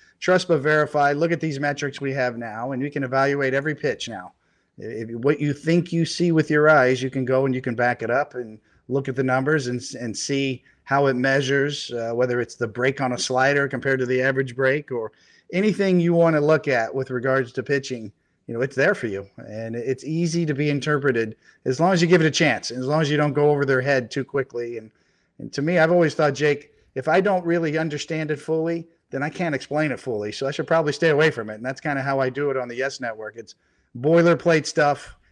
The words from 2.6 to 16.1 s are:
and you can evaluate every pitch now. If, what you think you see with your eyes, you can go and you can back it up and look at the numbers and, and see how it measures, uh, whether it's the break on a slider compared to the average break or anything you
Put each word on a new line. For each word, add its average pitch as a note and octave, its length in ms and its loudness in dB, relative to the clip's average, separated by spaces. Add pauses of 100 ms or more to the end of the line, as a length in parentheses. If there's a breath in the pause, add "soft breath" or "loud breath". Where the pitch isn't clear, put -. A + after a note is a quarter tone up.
and B2+ 80 -4
you C#3+ 100 -4
can C#3+ 120 -4
evaluate C3+ 500 0
every C#3+ 220 -2
pitch B2 340 -4
now. F#2 240 -12 (440)
If, A2+ 320 -10 (120)
what C#3+ 180 2
you D3 140 0
think E3+ 400 0
you E3 120 2
see F3 260 0
with D#3 180 2
your D3+ 200 4
eyes, B2+ 320 4
you C3 80 -4
can C3 140 -4
go C3 220 2
and C3 100 0
you B2+ 60 -4
can B2 140 -4
back A#2+ 280 0
it A2+ 80 -2
up C#3 240 0
and A2 240 -10 (300)
look C3+ 180 -2
at B2+ 80 -4
the C3+ 80 0
numbers C3 440 0
and, B2 140 -4 (180)
and A2+ 160 -6
see C#3 480 -4 (200 soft breath)
how C#3 240 2
it C3 80 2
measures, C#3 760 0
uh, A#2 220 -4
whether B2 260 0
it's - 160 -4
the A#2 120 -4
break B2+ 340 -2
on B2+ 100 -2
a A#2+ 60 -6
slider C3+ 500 2
compared C3 320 -2
to B2+ 60 -2
the B2+ 160 0
average C3 340 -2
break C3+ 360 0
or A#2 200 -6 (400 soft breath)
anything F#3+ 480 2
you E3+ 140 2